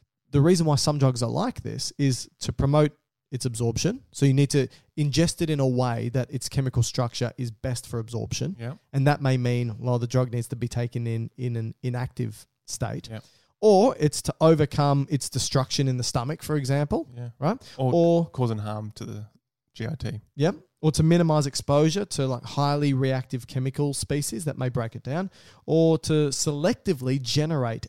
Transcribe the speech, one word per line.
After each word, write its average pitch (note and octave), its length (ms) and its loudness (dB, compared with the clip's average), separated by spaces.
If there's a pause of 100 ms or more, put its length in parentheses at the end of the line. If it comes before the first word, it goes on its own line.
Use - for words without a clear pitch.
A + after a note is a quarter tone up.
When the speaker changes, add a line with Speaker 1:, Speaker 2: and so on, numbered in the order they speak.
(300)
Speaker 1:
the C#3+ 120 4
reason E3+ 240 6
why D3 100 4
some D3 220 2
drugs B2+ 240 2
are A#2 80 -2
like F3 320 -2
this A2 360 -6
is C3+ 300 0 (120)
to - 120 -6
promote D3 400 2 (380)
its C3 160 -6
absorption. A#2+ 560 -2 (100)
So - 140 0
you C3+ 80 6
need C#3+ 160 4
to C3 180 2 (300)
ingest D3+ 420 0
it E3+ 80 -2
in D3+ 120 0
a C3+ 60 2
way A#2+ 440 0
that B2 200 -2
its - 200 -6
chemical C3 320 0
structure A#2+ 560 -2
is A#2+ 120 -6
best B2 360 -8
for A#2+ 120 -6
absorption. A2+ 640 -6
Speaker 2:
Yeah. A#2+ 140 -10 (180)
Speaker 1:
And C3+ 140 2
that C#3+ 160 2
may C3 160 2
mean, A#2+ 400 -2
well, B2 200 0
the A#2+ 80 -2
drug B2+ 260 0
needs A#2+ 160 -4
to B2+ 80 -6
be A#2 120 -4
taken A#2+ 380 -4
in, A2+ 320 -4
in B2 180 -4
an A2+ 260 -6
inactive B2 640 -6 (200)
state. B2 440 -6
Speaker 2:
Yeah. A2 100 -12 (400)
Speaker 1:
Or G#3 380 6
it's D3+ 240 0
to - 180 -4
overcome C#3+ 680 4
its - 220 -4
destruction C3+ 580 -2
in B2+ 80 -2
the B2 80 -4
stomach, C3 380 -4
for D#3 140 -2
example, D3 600 -2
Speaker 2:
Yeah. A#2+ 220 -12
Speaker 1:
right? F3 180 0 (220)
Speaker 2:
Or C3 160 2
Speaker 1:
Or E3+ 360 4
Speaker 2:
causing A2+ 280 0
harm G#2+ 380 -6
to A2+ 100 -10
the G#2+ 200 -12 (460)
G - 140 -8
I D#3 80 -6
T. G#2+ 260 -8 (140)
Speaker 1:
Yep. E3+ 220 0 (260)
Or D#3 100 4
to D#3 120 2
minimize D#3+ 420 4
exposure D#3 580 0
to, C#3+ 220 -4
like, B2+ 160 -4
highly C#3+ 500 0
reactive C3 540 -2
chemical C3+ 480 -2
species D3 520 -4
that C#3 120 -6
may B2+ 100 -2
break A#2 280 -4
it - 80 -14
down, F3 260 -4 (340)
or D#3+ 360 4
to D3+ 300 2
selectively C#3+ 920 -2
generate C3+ 680 -2